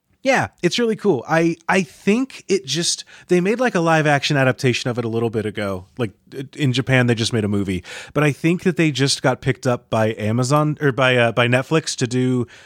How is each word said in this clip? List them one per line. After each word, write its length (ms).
Yeah, 260
it's 160
really 180
cool. 320
I, 280
I 140
think 640
it 180
just, 380
they 120
made, 200
like, 160
a 40
live 280
action 280
adaptation 540
of 80
it 60
a 40
little 220
bit 160
ago. 400
Like, 140
in 160
Japan, 340
they 80
just 180
made 120
a 40
movie. 360
But 120
I 80
think 320
that 120
they 140
just 320
got 180
picked 280
up 200
by 260
Amazon, 640
or 100
by, 260
uh, 160
by 160
Netflix 480
to 120
do 380